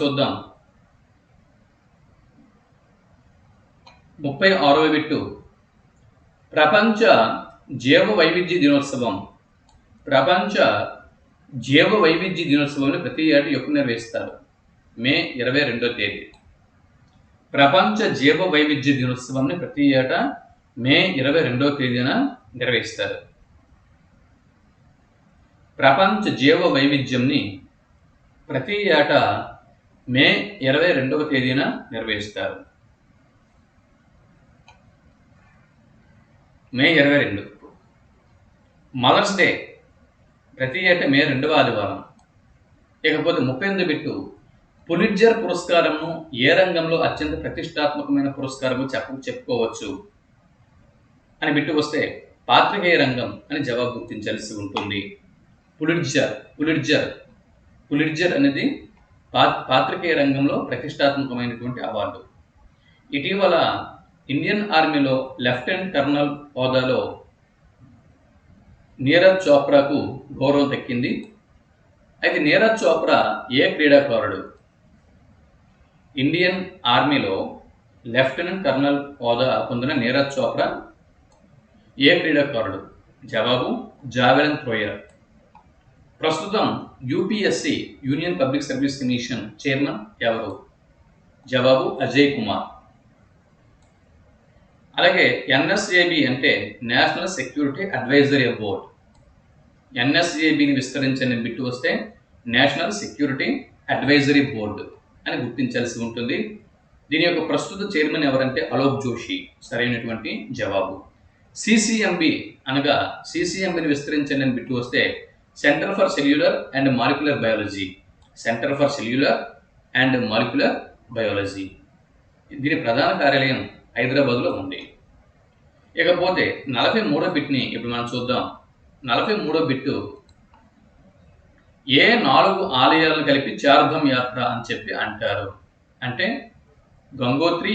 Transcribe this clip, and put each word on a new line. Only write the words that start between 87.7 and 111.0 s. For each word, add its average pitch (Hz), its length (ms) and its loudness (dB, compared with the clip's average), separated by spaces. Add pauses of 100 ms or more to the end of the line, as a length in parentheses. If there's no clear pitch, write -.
యూనియన్ 160 360 -2
పబ్లిక్ 135 240 0
సర్వీస్ 139 360 -2
కమిషన్ 123 420 -4 (180)
చైర్మన్ 143 380 -2 (240)
ఎవరు? 110 300 -2 (920)
జవాబు 131 400 4 (160)
అజయ్ 131 340 4
కుమార్. 98 320 -4 (2250)
అలాగే 175 320 4 (220)
ఎన్ఎస్ఏబి 170 800 2
అంటే 127 260 0 (300)
నేషనల్ 156 460 0
సెక్యూరిటీ 143 560 -4 (120)
అడ్వైజరీ 131 500 4 (140)
బోర్డు. 101 260 -6 (1080)
ఎన్ఎస్ఏబిని 147 800 2
విస్తరించని 131 720 -2
బిట్టు 127 200 -6
వస్తే 127 280 -4 (560)
నేషనల్ 170 460 0
సెక్యూరిటీ 143 560 -4 (420)
అడ్వైజరీ 135 540 4 (100)
బోర్డు 104 320 -6 (400)
అని 160 100 -4
గుర్తించాల్సి 120 600 -4
ఉంటుంది. 120 400 -6 (720)
దీని 160 140 0
యొక్క 160 240 0
ప్రస్తుత 147 340 -4 (140)
చైర్మన్ 151 340 0
ఎవరంటే 131 320 0 (100)
అలోక్ 139 320 0
జోషి 104 340 -6 (240)
సరైనటువంటి 117 720 -6 (200)
జవాబు. 107 440 -4 (600)